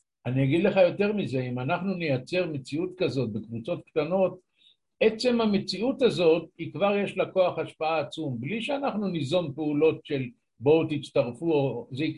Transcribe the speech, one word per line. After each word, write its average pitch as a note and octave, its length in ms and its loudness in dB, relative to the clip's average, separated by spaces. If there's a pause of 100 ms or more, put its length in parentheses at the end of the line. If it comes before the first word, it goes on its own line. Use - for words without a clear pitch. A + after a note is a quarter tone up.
(260)
אני C3 180 2
אגיד E3+ 200 2
לך G3 120 2
יותר G3 360 4
מזה, C#3 280 -2
אם B2 180 -4
אנחנו F3 360 -2
נייצר E3+ 520 -2
מציאות D#3 520 -6
כזאת B2+ 340 0
בקבוצות A2+ 540 -8
קטנות, F3+ 520 0 (640)
עצם A#3 400 2
המציאות G#3+ 600 0
הזאת, E3+ 460 4 (100)
היא E3 140 -8
כבר G3+ 240 0
יש G3+ 200 -2
לה F3 100 0
כוח F3 320 2
השפעה D#3+ 420 -2
עצום, C#3+ 400 -6
בלי F#3+ 220 -6
שאנחנו A#3 460 -2
ניזום D#3+ 460 0
פעולות D3+ 500 2
של C#3 180 -2 (380)
"בואו D3 300 4
תצטרפו", C#3+ 600 -2
או... C3 400 0
זה, C3+ 120 -4 (140)